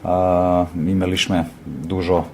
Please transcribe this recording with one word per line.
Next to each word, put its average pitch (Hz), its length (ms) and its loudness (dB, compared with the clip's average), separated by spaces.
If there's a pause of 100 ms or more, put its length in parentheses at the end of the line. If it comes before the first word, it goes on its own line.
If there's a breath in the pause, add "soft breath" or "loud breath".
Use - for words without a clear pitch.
a, 90 600 2 (100)
i 87 40 -4
mieliśmy 92 640 0 (220)
dużo 85 560 -2 (100)